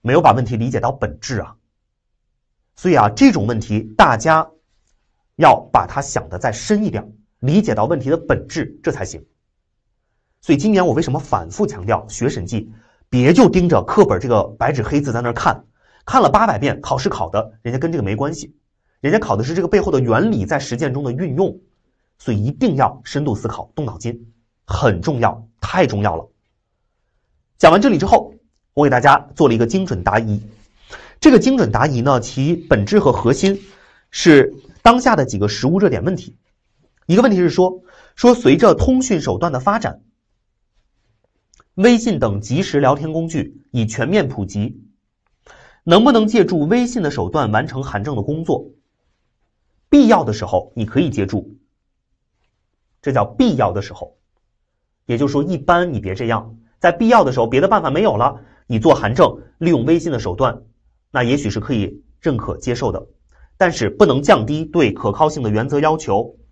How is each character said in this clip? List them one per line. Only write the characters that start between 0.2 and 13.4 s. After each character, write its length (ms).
把 120
问 120
题 120
理 120
解 120
到 100
本 300
质 220
啊。 120
所 160
以 80
啊， 100
这 220
种 160
问 140
题 180
大 200
家 340
要 240
把 140
它 160
想 260
得 120
再 100
深 340
一 60
点， 220
理 240
解 100
到 120
问 160
题 100
的 60
本 320
质， 340
这 80
才 140
行。 200
所 120
以 60
今 140
年 120
我 80
为 80
什 120
么 80
反 320
复 120
强 220
调 220
学 200
审 160
计， 280
别 240
就 160